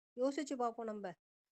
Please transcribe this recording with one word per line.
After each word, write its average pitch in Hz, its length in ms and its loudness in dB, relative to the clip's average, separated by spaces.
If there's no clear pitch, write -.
யோசிச்சு 277 400 2
பார்ப்போம் 240 300 0
நம்ம. 208 260 -4